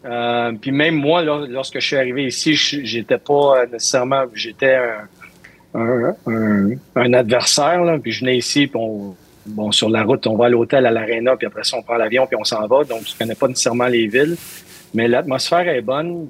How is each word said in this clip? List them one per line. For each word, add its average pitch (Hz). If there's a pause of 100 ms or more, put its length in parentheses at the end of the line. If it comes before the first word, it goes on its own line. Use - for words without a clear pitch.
Euh, 120
puis 139
même 156
moi, 156
là, 147
lorsque 131
je -
suis 147
arrivé 131
ici, 147
je, 143
j'étais 113
pas, 143
euh, 123
nécessairement, 131 (100)
j'étais 113 (960)
un, 117
un, 127 (120)
un, 107 (260)
un 123
adversaire, 127
là, 165
puis 117
je -
venais 127
ici, 139
puis 120
on, 101 (300)
bon, 107
sur 110
la 110
route, 131
on 113
va 120
à -
l'hôtel, 123
à 117
l'aréna, 117
puis 117
après 107
ça, -
on 113
prend 117
l'avion, 117
puis 127
on 107
s'en 107
va, 135
donc 117
je -
connais 113
pas 135
nécessairement 123
les 117
villes. 143 (580)
Mais 113
l'atmosphère 151
est 127
bonne, 156